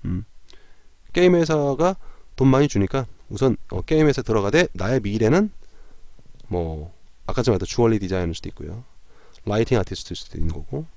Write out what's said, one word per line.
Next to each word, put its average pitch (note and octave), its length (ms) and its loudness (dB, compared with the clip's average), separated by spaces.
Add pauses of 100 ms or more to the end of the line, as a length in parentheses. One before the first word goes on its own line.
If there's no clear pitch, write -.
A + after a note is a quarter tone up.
음. F2+ 180 -4 (880)
게임 F3+ 220 6
회사가 D#3 600 2 (400)
돈 C3 120 4
많이 C3+ 200 6
주니까 A2 400 0 (220)
우선, A#2+ 280 0 (140)
어, F#2 100 -4
게임 D#3 260 4
회사 C3+ 140 2
들어가되 A2 520 2
나의 A#2+ 260 0
미래는 A2+ 520 2 (960)
뭐, E2 460 -6 (320)
아까 - 160 -2
전에 A#2 120 2
말했던 F#2 120 0
주얼리 A2+ 340 2
디자이너일 F2+ 360 -2
수도 - 140 -12
있고요. F2+ 340 -14 (640)
라이팅 A2 340 2
아티스트일 - 360 -6
수도 - 220 -14
있는 E2 160 2
거고 C3+ 320 -8 (120)